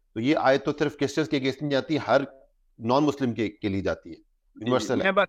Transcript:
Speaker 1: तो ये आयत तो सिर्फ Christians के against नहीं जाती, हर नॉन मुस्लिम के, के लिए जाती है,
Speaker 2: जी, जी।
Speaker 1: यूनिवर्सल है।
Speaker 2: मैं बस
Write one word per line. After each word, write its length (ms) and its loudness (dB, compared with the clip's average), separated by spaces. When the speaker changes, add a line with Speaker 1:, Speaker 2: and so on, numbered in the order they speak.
Speaker 1:
तो 60 -6
ये 140 2
आयत 300 2
तो 80 0
सिर्फ 240 -4
Christians 320 -2
के 120 -2
against 220 -4
नहीं 80 -4
जाती, 260 0
हर 300 2
नॉन 240 2
मुस्लिम 280 0
के, 160 -2
के 200 -6
लिए 140 -2
जाती 280 -4
है, 60 -16
Speaker 2:
जी, 60 -20
जी। 380 -20
Speaker 1:
यूनिवर्सल 380 0
है। 60 0
Speaker 2:
मैं 100 2
बस 140 4